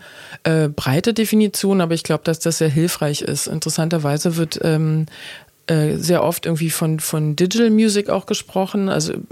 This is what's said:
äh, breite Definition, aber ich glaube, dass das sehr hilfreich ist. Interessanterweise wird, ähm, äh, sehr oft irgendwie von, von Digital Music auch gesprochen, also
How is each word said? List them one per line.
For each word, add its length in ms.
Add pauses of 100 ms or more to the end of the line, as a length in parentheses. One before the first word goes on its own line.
(440)
äh, 240
breite 440
Definition, 680
aber 140
ich 100
glaube, 180
dass 160
das 200
sehr 100
hilfreich 540
ist. 260
Interessanterweise 880
wird, 260
ähm, 440 (600)
äh, 320
sehr 260
oft 220
irgendwie 240
von, 280
von 380
Digital 340
Music 400
auch 160
gesprochen, 640
also 240 (200)